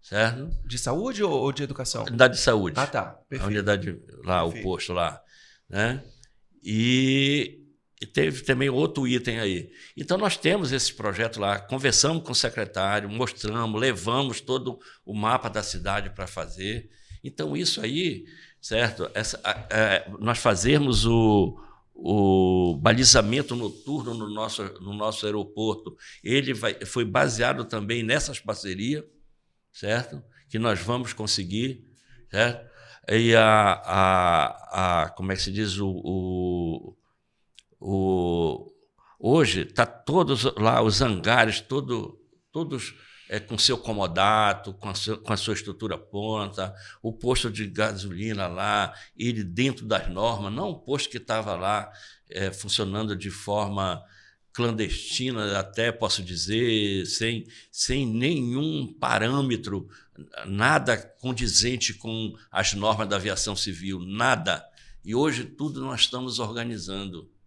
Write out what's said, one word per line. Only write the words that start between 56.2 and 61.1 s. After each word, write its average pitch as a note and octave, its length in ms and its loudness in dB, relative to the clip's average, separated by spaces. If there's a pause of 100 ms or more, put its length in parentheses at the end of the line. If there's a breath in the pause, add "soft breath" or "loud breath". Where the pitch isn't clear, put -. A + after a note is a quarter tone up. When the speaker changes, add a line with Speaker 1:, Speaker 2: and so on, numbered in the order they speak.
Speaker 1:
dizer, G2 840 0
sem, A2+ 380 -2 (280 loud breath)
sem C3+ 340 -2
nenhum C3 800 0 (140)
parâmetro, A#2 880 0 (580 loud breath)
nada A#2 500 2
condizente A#2+ 960 0